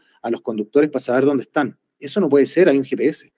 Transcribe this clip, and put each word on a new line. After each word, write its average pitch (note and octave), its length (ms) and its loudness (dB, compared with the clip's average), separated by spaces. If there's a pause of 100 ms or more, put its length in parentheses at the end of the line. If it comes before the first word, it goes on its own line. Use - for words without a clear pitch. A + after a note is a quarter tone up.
(220)
a A#2 80 -6
los A2+ 100 -6
conductores A#2+ 500 0
para C3+ 140 -4
saber C3 200 0
dónde C3+ 200 0
están. C3 340 -4 (220)
Eso C#3+ 200 -8
no E3 80 2
puede C#3 180 4
ser, - 220 2
hay C#3 100 4
un C3+ 60 -2
G - 120 -8
P A#2 120 0
S. - 300 -10